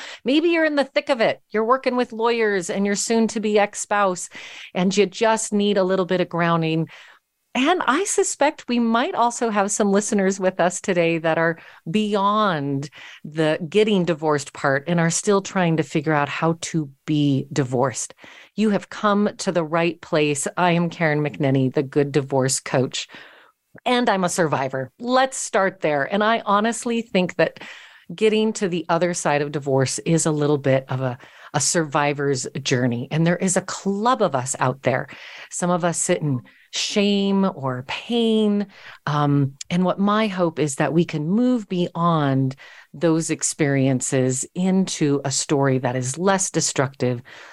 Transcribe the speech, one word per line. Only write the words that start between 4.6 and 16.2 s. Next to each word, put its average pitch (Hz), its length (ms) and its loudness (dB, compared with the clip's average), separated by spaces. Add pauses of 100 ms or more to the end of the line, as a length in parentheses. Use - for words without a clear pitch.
and 185 240 0
you 202 80 6
just 220 480 0
need 202 240 2
a 190 80 4
little 185 220 0
bit 180 160 0
of 175 80 -4
grounding. 165 580 0 (680)
And 311 320 2
I 311 180 0
suspect - 640 -2
we 240 120 0
might 233 340 0
also 233 340 0
have 208 220 0
some 208 200 0
listeners 196 480 0
with 185 220 0
us 175 180 0
today 170 380 0
that 160 220 0
are 165 200 0 (320)
beyond 196 1000 0 (340)
the 156 420 0
getting 202 380 2
divorced 156 480 -2
part 135 360 0
and 170 120 2
are 165 80 4
still 196 320 2
trying 175 380 0
to 160 40 4
figure 156 300 -2
out 143 160 2